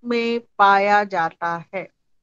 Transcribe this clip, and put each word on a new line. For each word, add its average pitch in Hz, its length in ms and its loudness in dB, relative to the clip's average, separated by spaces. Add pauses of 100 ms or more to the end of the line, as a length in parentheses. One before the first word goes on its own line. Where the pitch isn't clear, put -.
में 233 340 -2 (180)
पाया 202 460 4
जाता 170 600 -6 (120)
है। 180 120 -10 (360)